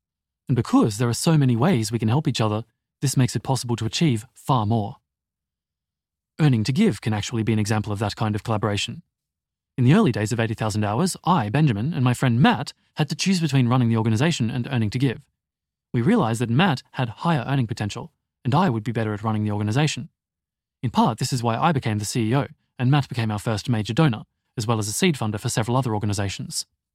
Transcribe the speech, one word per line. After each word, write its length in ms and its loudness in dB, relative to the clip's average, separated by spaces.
And 80 0
because 440 2
there 100 2
are 40 0
so 260 2
many 160 4
ways 360 0
we 60 -2
can 100 0
help 200 0
each 120 -2
other, 260 0
this 160 -2
makes 180 2
it 60 -4
possible 360 -2
to 80 -6
achieve 500 0
far 320 0
more. 300 -2
Earning 260 4
to 60 0
give 300 2
can 120 -2
actually 280 -4
be 120 0
an 40 2
example 340 -2
of 60 -4
that 180 -4
kind 200 -2
of 80 -6
collaboration. 580 -4
In 100 2
the 100 8
early 160 4
days 200 -2
of 80 0
eighty 140 0
thousand 300 -2
Hours, 400 -2
I, 260 2
Benjamin, 460 0
and 80 0
my 100 2
friend 260 2
Matt 340 2
had 160 -2
to 60 -6
choose 240 0
between 280 2
running 220 2
the 80 2
organization 540 0
and 200 -4
earning 200 0
to 80 -4
give. 220 0
We 100 0
realized 380 2
that 100 -2
Matt 400 2
had 180 -4
higher 380 -2
earning 180 0
potential, 460 -6
and 100 -2
I 160 4
would 140 -2
be 80 -6
better 240 -2
at 80 -8
running 200 -2
the 80 -2
organization. 580 0
In 80 -4
part, 260 2
this 160 -4
is 80 -2
why 160 -2
I 140 2
became 260 -2
the 80 -4
C 240 -2
E 60 2
O, 120 0
and 140 2
Matt 180 2
became 220 -2
our 80 -4
first 280 -4
major 260 -2
donor, 300 0
as 120 -4
well 100 0
as 100 -4
a 60 -6
seed 220 0
funder 240 -4
for 100 -6
several 260 -2
other 200 0
organizations. 720 -6